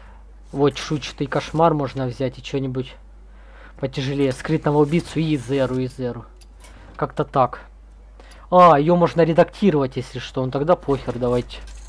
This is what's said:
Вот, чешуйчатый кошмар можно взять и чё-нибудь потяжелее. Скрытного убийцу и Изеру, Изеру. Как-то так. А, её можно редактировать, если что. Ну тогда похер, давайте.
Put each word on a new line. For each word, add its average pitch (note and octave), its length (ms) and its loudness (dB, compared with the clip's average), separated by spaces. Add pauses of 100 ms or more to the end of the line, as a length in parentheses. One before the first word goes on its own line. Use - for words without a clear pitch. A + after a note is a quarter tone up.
(520)
Вот, C#3 220 2
чешуйчатый - 520 -6
кошмар D#3 480 0
можно C3+ 320 -4
взять B2 320 -6
и - 40 -20
чё-нибудь C3 540 -6 (840)
потяжелее. C#3 540 -2
Скрытного D3+ 460 -2
убийцу D3+ 420 0
и D#3 140 0
Изеру, B2+ 500 -2
Изеру. B2 400 -8 (720)
Как-то D3 280 -4
так. - 360 -2 (880)
А, F3 300 8
её D#3 160 4
можно E3+ 280 2
редактировать, D#3+ 720 2
если B2+ 240 -8
что. - 240 -6
Ну B2+ 80 -4
тогда D#3 240 2
похер, C3 420 -4
давайте. B2 400 -2 (300)